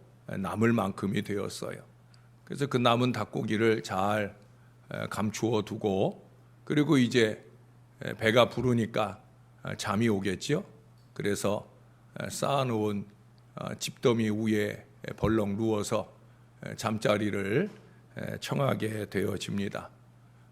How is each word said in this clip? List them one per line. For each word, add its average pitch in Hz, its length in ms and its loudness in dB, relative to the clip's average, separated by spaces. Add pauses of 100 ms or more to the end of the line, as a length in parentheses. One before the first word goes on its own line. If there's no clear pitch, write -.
(380)
남을 98 340 2
만큼이 101 480 0
되었어요. - 560 -6 (680)
그래서 135 220 -4
그 123 120 0
남은 123 340 4
닭고기를 110 720 0
잘, 101 520 -2 (560)
에, 55 180 -6
감추어 107 540 -2
두고, 104 640 -2 (380)
그리고 147 320 4
이제, 117 480 4 (580)
에, - 120 -6
배가 113 340 6
부르니까, 113 720 0 (420)
아, 95 120 -6
잠이 110 340 0
오겠지요. 101 560 0 (480)
그래서, 101 560 0 (540)
에, - 80 -6
쌓아놓은, 110 720 0 (500)
아, - 200 -8
집더미 117 560 2
위에 107 560 0 (320)
벌렁 101 380 0
누워서, 107 540 -2 (540)
에, - 100 -8
잠자리를, 104 960 0 (460)
에, - 240 -6
청하게 104 680 -2
되어집니다. 101 800 -4 (600)